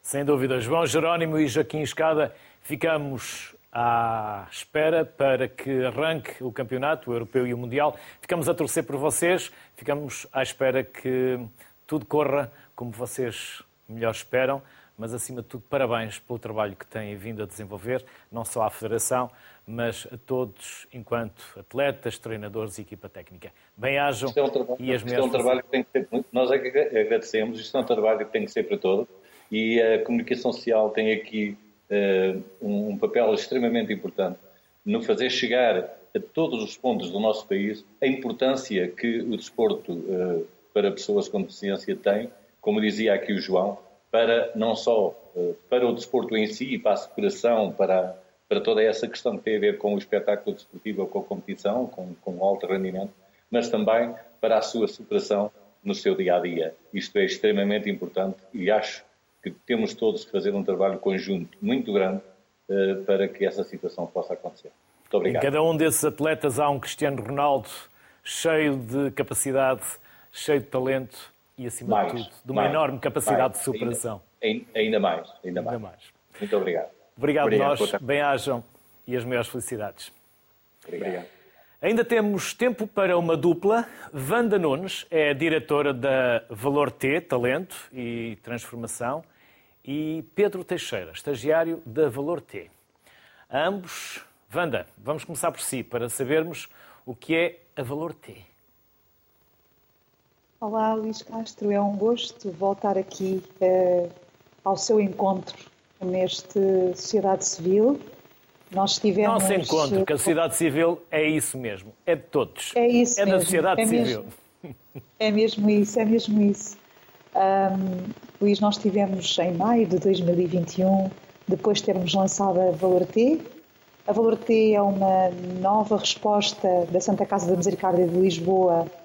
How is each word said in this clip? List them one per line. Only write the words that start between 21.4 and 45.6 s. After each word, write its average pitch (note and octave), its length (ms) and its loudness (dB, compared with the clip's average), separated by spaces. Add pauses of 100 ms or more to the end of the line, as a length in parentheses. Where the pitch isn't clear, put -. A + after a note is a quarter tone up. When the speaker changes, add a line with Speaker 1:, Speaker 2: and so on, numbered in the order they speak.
Speaker 1:
atletas, C3+ 600 -4
treinadores G#2+ 580 -8
e G#2+ 60 -14
equipa G2+ 260 -16
técnica. - 440 -20 (240)
Bem-ajam C3+ 520 0
Speaker 2:
Isto B2 100 0
é C#3+ 40 4
um B2+ 80 2
trabalho, B2 300 -2
Speaker 1:
e B2+ 100 -4
as B2+ 60 2
Speaker 2:
isto A2 100 -4
é B2 40 -6
Speaker 1:
melhores B2+ 180 2
Speaker 2:
um A#2+ 40 -2
trabalho B2+ 380 2
Speaker 1:
felicitações. C3 160 0
Speaker 2:
que - 60 -20
tem C3+ 120 0
que - 60 -14
ser, A#2+ 220 -2
nós B2 180 2
é C#3 80 4
que C3 400 2
agradecemos, A2 640 0
isto - 180 -8
é - 20 2
um B2 40 -2
trabalho A2 340 2
que G#2+ 140 -6
tem G#2+ 120 0
que G2+ 60 -10
ser G#2+ 140 -2
para G2+ 120 -2
todos G2 300 0 (440)
e A2+ 300 2
a A2+ 240 4
comunicação A#2+ 480 -2
social A2 380 2
tem A2 220 0
aqui, G#2 460 -4 (320)
eh, G2 460 2 (240)
um, G#2 300 -2
um G2+ 80 -6
papel A2 360 2
extremamente A#2 580 0
importante F#2 460 -4 (440)
no A2 200 0
fazer A#2+ 260 0
chegar A#2+ 480 2
a - 440 -6 (120)
todos C3 300 -2
os G2+ 140 -10
pontos G#2+ 340 -2
do G2 100 -4
nosso A2 260 0
país G2+ 380 -2 (160)
a C#3 60 2
importância C3 840 0
que A#2 320 -4
o A2 160 -4
desporto, G2 720 -2
eh, F2+ 340 -2 (300)
para G2+ 180 2
pessoas G2+ 380 -2
com G2 140 -2
deficiência G2 520 -4
tem, G#2 360 0 (320)
como G#2+ 180 2
dizia G#2+ 320 2
aqui A2 220 0
o F#2+ 40 -2
João, F#2+ 400 0 (320)
para A2+ 440 2
não A2 200 0
só, A2 400 2 (220)
eh, F2 160 -2 (160)